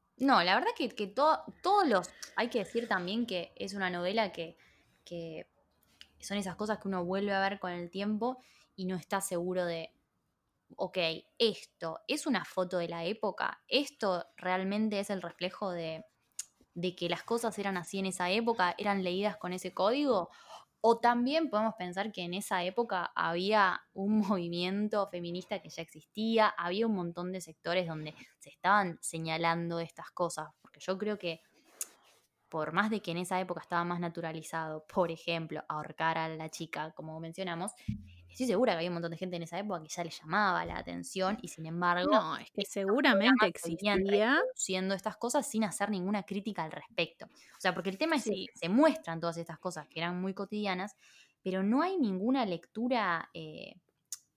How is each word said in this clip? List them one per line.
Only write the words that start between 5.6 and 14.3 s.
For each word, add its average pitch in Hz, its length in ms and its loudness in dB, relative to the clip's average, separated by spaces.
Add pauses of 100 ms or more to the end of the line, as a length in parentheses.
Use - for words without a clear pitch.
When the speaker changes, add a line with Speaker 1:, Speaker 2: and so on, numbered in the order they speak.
Speaker 1:
son - 180 -8
esas 190 200 -4
cosas 214 220 -2
que 196 100 -8
uno 185 160 -2
vuelve 196 280 0
a 196 80 2
ver 196 200 0
con 180 100 -4
el 175 200 -6
tiempo 214 520 -2 (320)
y 190 120 -6
no 185 100 -2
está 190 240 -2
seguro 180 460 -2
de, 165 260 -4 (800)
ok, 190 240 -4 (400)
¿esto 180 680 -2
es 294 180 -2
una 220 180 2
foto 185 340 -2
de 170 100 -2
la 170 160 -4
época? - 640 -2
¿Esto 208 580 0 (100)